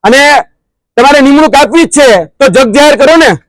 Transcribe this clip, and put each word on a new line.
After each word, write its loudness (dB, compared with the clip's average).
અને 0
તમારે 0
નિમણૂક 0
આપવી 0
જ -10
છે 0
તો 0
જગ 0
જાહેર 2
કરો 0
ને. 0